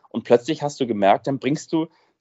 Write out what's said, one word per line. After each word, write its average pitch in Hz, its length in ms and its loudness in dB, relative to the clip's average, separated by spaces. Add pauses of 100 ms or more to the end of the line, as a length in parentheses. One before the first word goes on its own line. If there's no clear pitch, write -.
Und 117 140 -8
plötzlich 135 380 2
hast 147 180 -6
du 131 60 0
gemerkt, 104 400 2
dann 139 140 -4
bringst 147 340 -4
du 165 140 -2 (340)